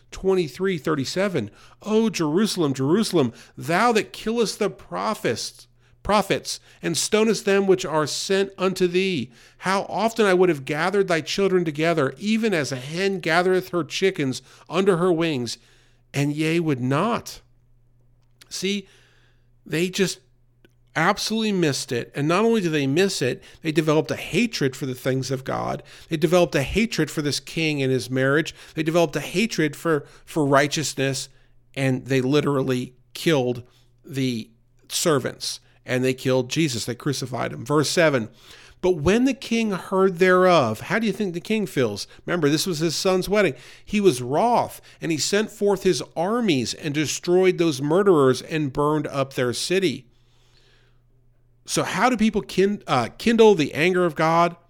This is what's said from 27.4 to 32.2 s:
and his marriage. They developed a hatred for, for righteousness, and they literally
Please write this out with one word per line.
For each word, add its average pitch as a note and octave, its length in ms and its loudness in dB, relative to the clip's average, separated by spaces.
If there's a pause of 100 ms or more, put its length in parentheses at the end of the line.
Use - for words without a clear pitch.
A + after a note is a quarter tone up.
and C3 100 0
his B2+ 180 -2
marriage. C3+ 460 0 (180)
They D#3+ 100 -4
developed E3 320 0
a D3 60 -4
hatred E3 560 -2
for, D#3 280 -2 (200)
for D#3 200 -2
righteousness, C3+ 840 0 (460)
and C3 320 -2
they C3 120 2
literally C3 760 0 (180)